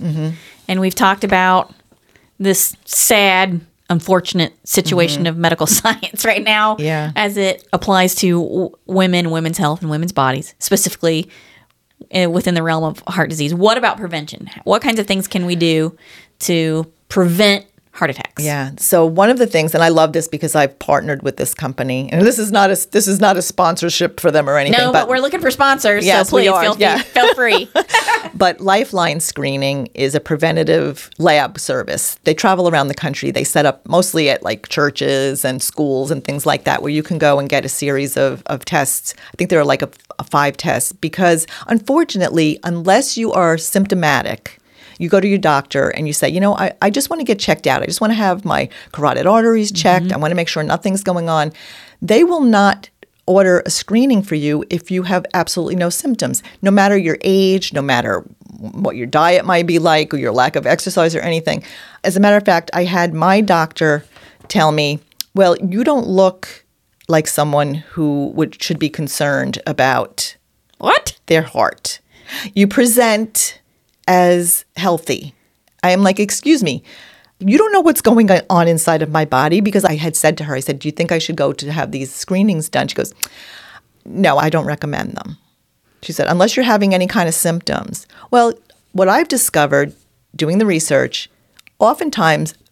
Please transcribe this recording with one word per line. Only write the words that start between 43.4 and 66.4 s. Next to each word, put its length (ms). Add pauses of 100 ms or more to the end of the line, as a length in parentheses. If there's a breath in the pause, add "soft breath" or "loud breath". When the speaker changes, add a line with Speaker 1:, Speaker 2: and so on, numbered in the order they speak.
Speaker 1:
symptomatic, 1040 (400 loud breath)
you 100
go 100
to 80
your 120
doctor 500
and 180
you 60
say, 160
"You 100
know, 160
I, 260
I 100
just 180
wanna 140
get 160
checked 280
out. 140
I 60
just 120
wanna 140
have 320
my 240 (220 loud breath)
carotid 340
arteries 460
checked. 340
Speaker 2:
Mm-hmm. 80
Speaker 1:
I 40
wanna 180
make 120
sure 160
nothing's 400
going 260
on." 220 (500 loud breath)
They 220
will 180
not 480 (360)
order 400
a 40
screening 540
for 120
you 360
if 180
you 140
have 200 (120)
absolutely 400
no 140
symptoms, 520 (220 loud breath)
no 80
matter 260
your 240
age, 520
no 80
matter 440 (340)
what 360
your 100
diet 400
might 220
be 100
like 360
or 40
your 140
lack 240
of 100
exercise 500
or 60
anything. 420 (400 loud breath)
As 140
a 20
matter 180
of 60
fact, 300
I 120
had 280
my 280
doctor 640 (440 soft breath)
tell 240
me, 280 (360)
"Well, 220
you 260
don't 240
look 580 (420)